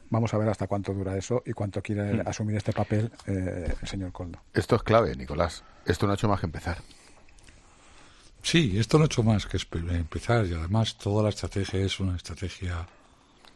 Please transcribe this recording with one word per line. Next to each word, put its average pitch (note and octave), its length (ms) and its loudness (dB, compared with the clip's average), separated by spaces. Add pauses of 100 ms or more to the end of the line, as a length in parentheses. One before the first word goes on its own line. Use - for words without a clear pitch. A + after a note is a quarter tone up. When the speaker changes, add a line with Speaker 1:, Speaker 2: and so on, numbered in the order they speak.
Speaker 1:
vamos A2+ 240 0
a A2 40 2
ver G#2+ 120 2
hasta G2+ 180 -2
cuánto G2+ 260 -2
dura F#2+ 240 -2
eso A#2 280 -2
y B2 80 -6
cuánto G2+ 300 -4
quiere G#2 400 0
Speaker 2:
Hmm. - 40 -4
Speaker 1:
asumir G#2+ 280 -2
este G#2+ 180 -2
papel, A2 380 0 (160)
eh, F#2 440 -2 (100)
el - 60 -8
señor F#2+ 240 -6
Koldo. E2+ 280 -10 (140)
Speaker 2:
Esto - 220 2
es - 80 0
clave, G#2+ 320 4
Nicolás. E2 480 -2 (220)
Esto F2 220 0
no G2+ 60 2
ha - 20 0
hecho A2+ 120 0
más G2+ 120 2
que F#2+ 80 -4
empezar. E2+ 300 -6 (1600)
Speaker 3:
Sí, A#2 380 4
esto A2+ 180 4
no D3+ 60 8
ha - 40 6
hecho - 140 0
más A2 240 4
que - 120 -4
espe-, E2+ 380 -4
empezar E2+ 520 2
y F2 60 0
además F2+ 440 0
toda G#2 260 2
la G#2+ 60 4
estrategia F#2+ 520 -2
es G2 180 0
una F#2 160 0
estrategia F2 720 -8 (680)